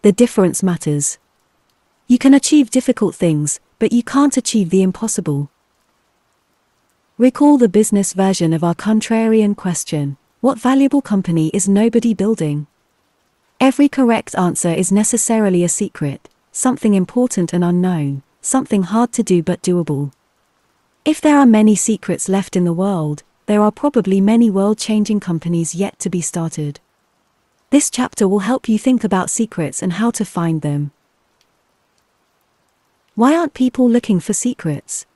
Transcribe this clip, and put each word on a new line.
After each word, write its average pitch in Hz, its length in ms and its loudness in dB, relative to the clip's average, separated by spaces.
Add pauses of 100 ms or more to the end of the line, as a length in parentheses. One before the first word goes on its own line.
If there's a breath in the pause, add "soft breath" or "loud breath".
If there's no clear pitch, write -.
The 208 100 4
difference 196 500 2
matters. 156 560 -4 (880)
You 247 120 4
can 269 140 6
achieve 277 380 4
difficult - 460 0
things, 151 420 0 (220)
but - 120 0
you 233 120 2
can't 277 320 2
achieve 208 340 0
the 190 120 4
impossible. 175 680 -2 (1700)
Recall 285 420 4
the 240 100 4
business 208 440 0
version 185 400 0
of 160 120 -2
our 170 100 0
contrarian 220 840 0
question, 147 600 -4 (240)
what 254 180 0
valuable 269 420 2
company 165 540 0
is 196 140 -2
nobody 226 440 2
building? 160 540 -2 (920)
Every 269 280 4
correct 233 480 0
answer 180 340 0
is 180 200 -2
necessarily 214 720 0
a 175 60 0
secret, - 600 -6 (220)
something 247 440 0
important 190 580 -2
and 175 100 0
unknown, 175 600 -2 (160)
something 254 420 -2
hard 220 300 -2
to 233 100 -4
do 175 220 0
but 175 180 -4
doable. 151 480 -2 (920)
If 302 160 0
there 294 180 4
are 277 80 6
many 214 300 6
secrets - 520 -4
left 190 280 -2
in 180 80 0
the 175 80 0
world, 165 500 -4 (240)
there 208 160 2
are 208 80 4
probably 196 500 0
many 226 300 4
world-changing 208 680 -2
companies 170 520 -4
yet 190 280 -6
to 185 100 -6
be 175 100 -4
started. 160 600 -8 (880)
This 277 200 2
chapter - 360 -2
will 196 140 0
help 233 280 -4
you 220 80 2
think 247 280 0
about 220 260 -2
secrets - 540 -6
and 180 80 -2
how 214 180 -2
to 214 140 -6
find 165 380 -4
them. 147 280 -4 (2250)
Why 262 220 2
aren't 339 180 -2
people 254 340 0
looking 226 300 2
for 185 140 -4
secrets? - 840 -6